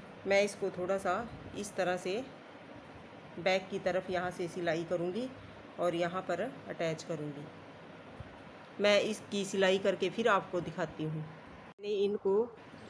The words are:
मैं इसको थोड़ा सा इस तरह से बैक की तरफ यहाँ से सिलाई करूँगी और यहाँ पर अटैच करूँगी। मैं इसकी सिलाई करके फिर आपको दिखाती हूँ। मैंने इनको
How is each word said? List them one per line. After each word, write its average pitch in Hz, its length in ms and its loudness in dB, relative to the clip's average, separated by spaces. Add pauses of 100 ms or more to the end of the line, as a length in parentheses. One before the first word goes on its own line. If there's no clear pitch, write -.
(280)
मैं 196 160 8
इसको 202 260 0
थोड़ा 180 280 0
सा 190 160 2 (440)
इस 202 180 -6
तरह 180 220 2
से 185 260 -2 (1160)
बैक 190 320 4
की 196 80 -2
तरफ 185 300 0
यहाँ 180 220 0
से 175 160 -2
सिलाई 170 360 0
करूँगी 180 440 0 (520)
और 175 160 2
यहाँ 175 260 2
पर 180 200 0
अटैच 170 640 -2
करूँगी। 147 420 -4 (1400)
मैं 208 200 8
इसकी 208 440 0
सिलाई 190 340 6
करके 190 300 4
फिर 226 200 2
आपको 190 320 4
दिखाती 160 420 -4
हूँ। 156 180 -2
मैंने - 760 -8
इनको 196 400 4 (540)